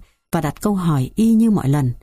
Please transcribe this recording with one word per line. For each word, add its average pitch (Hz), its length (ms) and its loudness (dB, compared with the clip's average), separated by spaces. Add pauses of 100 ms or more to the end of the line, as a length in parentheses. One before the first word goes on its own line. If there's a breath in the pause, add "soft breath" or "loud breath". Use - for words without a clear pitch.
(320 soft breath)
và 170 80 -2
đặt 147 220 -6
câu 208 120 0
hỏi 156 400 -2
y 226 200 2
như 226 160 4
mọi 147 180 0
lần. 135 240 0 (100)